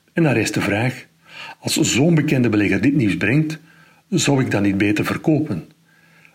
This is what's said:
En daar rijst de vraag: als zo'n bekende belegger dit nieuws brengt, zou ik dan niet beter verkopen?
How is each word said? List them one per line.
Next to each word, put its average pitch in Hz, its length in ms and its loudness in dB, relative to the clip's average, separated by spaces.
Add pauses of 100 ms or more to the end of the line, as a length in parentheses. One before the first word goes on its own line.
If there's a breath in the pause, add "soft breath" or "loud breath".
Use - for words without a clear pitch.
(140)
En 170 100 0
daar 143 100 2
rijst 110 200 -2
de 104 80 -2
vraag: 104 440 -2 (540 loud breath)
als - 140 -6
zo'n 151 420 2
bekende 139 340 2
belegger 98 320 0
dit 143 140 2
nieuws 104 220 0
brengt, 147 420 0 (500 soft breath)
zou 143 340 0
ik 110 80 -4
dan 107 120 -2
niet 98 140 0
beter 104 280 0
verkopen? 139 640 -2 (640 soft breath)